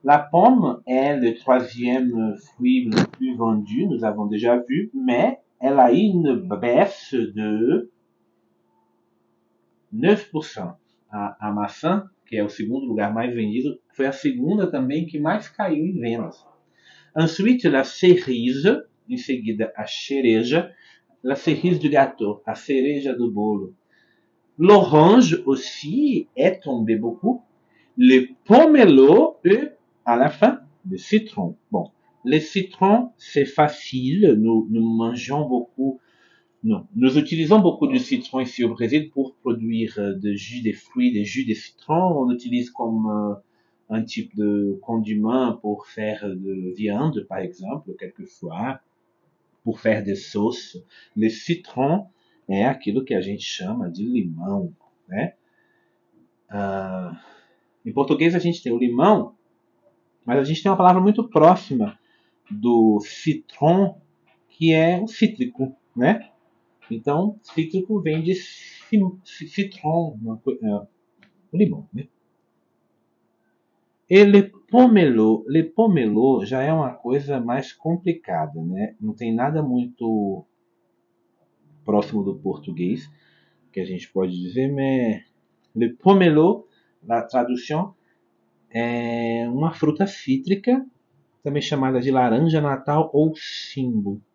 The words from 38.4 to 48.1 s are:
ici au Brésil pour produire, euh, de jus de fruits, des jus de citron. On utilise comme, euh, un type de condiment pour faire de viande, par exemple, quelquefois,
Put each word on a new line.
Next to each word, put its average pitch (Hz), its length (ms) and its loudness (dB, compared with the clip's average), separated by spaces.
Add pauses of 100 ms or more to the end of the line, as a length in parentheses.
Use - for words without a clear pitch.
ici 123 220 -6
au 113 60 0
Brésil 120 420 -4
pour 135 260 -6
produire, 113 600 -4
euh, 101 160 -4
de 101 200 -4
jus 113 280 -12
de 107 100 -2
fruits, 123 400 -2
des 104 120 -2
jus 123 200 -6
de 107 100 -4
citron. 165 680 -2
On 123 80 0
utilise 120 400 -4
comme, 113 380 -4
euh, 104 260 -4 (560)
un 110 120 -4
type - 340 -12
de 101 460 -2
condiment 110 720 -2
pour 104 300 -8
faire 107 420 -8
de 92 480 -10
viande, 107 520 -4
par 95 100 -10
exemple, 92 600 -12
quelquefois, 92 840 -14 (840)